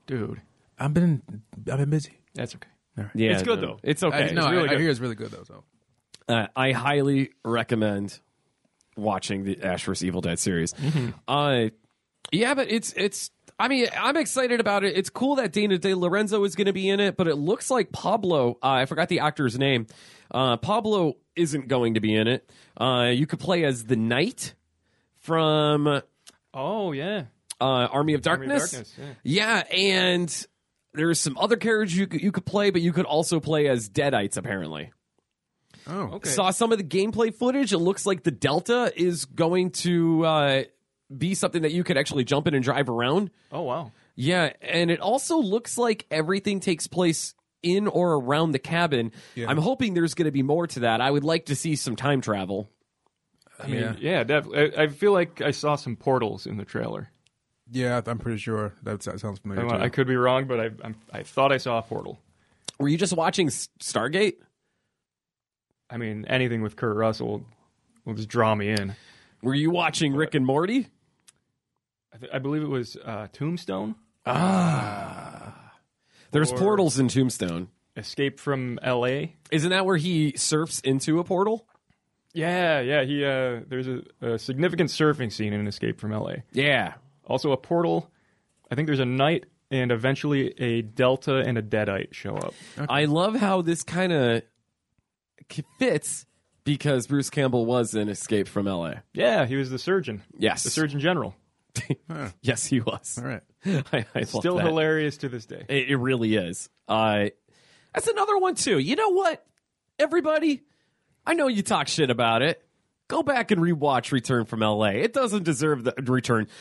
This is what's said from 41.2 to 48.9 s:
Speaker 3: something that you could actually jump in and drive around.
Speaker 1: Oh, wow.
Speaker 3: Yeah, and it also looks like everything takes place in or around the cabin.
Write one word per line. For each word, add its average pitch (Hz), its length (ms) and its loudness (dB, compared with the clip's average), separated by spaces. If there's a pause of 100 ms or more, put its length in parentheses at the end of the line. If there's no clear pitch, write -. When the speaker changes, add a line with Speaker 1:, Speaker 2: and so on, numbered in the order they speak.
Speaker 3:
something 170 280 0
that 151 100 2
you 175 100 2
could 165 140 0
actually 143 260 0
jump 147 240 2
in 156 60 4
and 135 100 2
drive 135 260 2
around. 131 420 0 (200)
Speaker 1:
Oh, 170 120 -8
wow. 131 280 -8 (240)
Speaker 3:
Yeah, 160 460 2
and 170 280 0
it 165 120 2
also 285 380 0
looks 226 380 -2
like 233 320 0
everything 190 520 0
takes 170 260 -2
place 165 460 0 (300)
in 190 240 2
or 175 260 2
around 147 380 2
the 139 80 0
cabin. 143 520 0 (240)